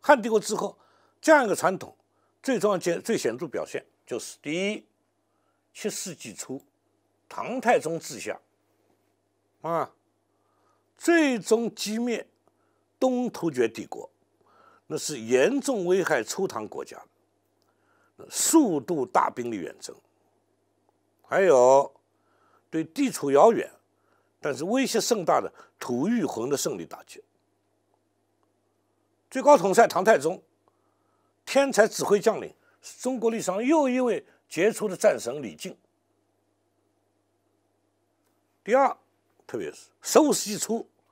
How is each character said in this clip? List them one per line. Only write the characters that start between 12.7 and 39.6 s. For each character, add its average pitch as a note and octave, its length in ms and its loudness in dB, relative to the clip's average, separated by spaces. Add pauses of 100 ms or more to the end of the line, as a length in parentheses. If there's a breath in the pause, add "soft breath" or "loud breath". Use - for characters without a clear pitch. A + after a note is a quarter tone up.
东 B3 320 0
突 - 180 -6
厥 B2 200 0
帝 A2 180 -12
国， - 240 -16 (800 soft breath)
那 D3+ 100 -6
是 C#3+ 220 -8
严 B2+ 400 2
重 A3+ 260 -4
危 F#3 160 2
害 C#3 220 -2
初 F#3+ 240 -6
唐 G#2+ 180 -10
国 - 180 -12
家 - 160 -18 (1160)
的 - 120 -20
数 A3+ 520 2
度 C3+ 260 -4
大 - 240 0
兵 A#2+ 220 -8
力 A2 40 -6
远 D2+ 240 -10
征， - 140 -16 (1300)
还 E3+ 200 0
有 C3+ 520 6 (760)
对 D#3+ 120 -4
地 C4 260 -4
处 C#3+ 220 -4
遥 D#3 220 8
远， - 180 -4 (720)
但 D3 120 -4
是 C3 120 -8
威 B3 200 0
胁 A3 160 0
甚 G3 240 -2
大 D3+ 160 2
的 F#2 120 -8 (260 soft breath)
吐 B2+ 300 -4
谷 A3+ 180 0
浑 A#2 240 -6
的 C#3+ 60 0
胜 C3 200 -6
利 E2+ 80 -12
打 - 200 -18
击。 - 180 -20 (2000)
最 C4 100 -6
高 C#4 160 8
统 F#3+ 160 0
帅 A3 140 8
唐 - 160 -2
太 G3+ 160 6
宗， D#3 240 -4 (1040)
天 C#4 260 2
才 A3 160 4
指 - 160 -8
挥 G3 160 2
将 G3 220 0
领， F#2 120 -12 (300)
是 - 180 -20
中 B3 200 -4
国 A3+ 100 0
历 A3+ 60 -4
史 F#3+ 80 -8
上 F#3+ 180 -4
又 C#4+ 260 2
一 B3+ 120 0
位 A3+ 260 -2 (220 soft breath)
杰 G3+ 240 0
出 G#3+ 160 -6
的 F#3 80 -8
战 F3 200 2
神 A#2+ 240 -8
李 A2+ 140 -12
靖。 - 220 -14 (3000)
第 G3+ 100 0
二， C4 220 2 (500)
特 - 100 -12
别 E2+ 140 -8